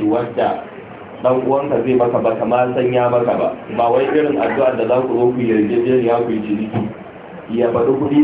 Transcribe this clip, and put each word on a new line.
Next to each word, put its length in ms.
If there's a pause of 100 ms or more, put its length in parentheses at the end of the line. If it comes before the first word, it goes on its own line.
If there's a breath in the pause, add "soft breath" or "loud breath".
wadda 440 (720)
dan 240
uwanka 320
zai 160
maka 240
ba 160
ka 80
ma 320
san 160
ya 160
maka 320
ba. 80 (240)
Ba 160
wai 160
irin 320
addu'ar 400
da 80
za 160
ku 160
zo 160
ku 80
yi 80
yarjejeniya 720
ku 80
yi 160
ciniki, 380 (720)
ya 160
faɗi 240
kuɗi 280